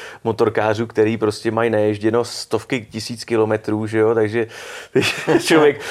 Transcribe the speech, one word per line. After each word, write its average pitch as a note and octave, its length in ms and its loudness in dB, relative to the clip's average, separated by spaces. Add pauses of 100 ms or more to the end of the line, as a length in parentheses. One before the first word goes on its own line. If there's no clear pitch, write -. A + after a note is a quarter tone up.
(240)
motorkářů, A2 640 0
který A2 300 2
prostě A2 340 -2
mají A2+ 180 0
naježděno G#2+ 560 0
stovky - 640 -6
tisíc A2+ 320 -10
kilometrů, G#2+ 640 0
že A2 120 -2
jo, A2 160 4
takže A2 320 0 (460)
<laughs> - 480 0
člověk D3+ 500 4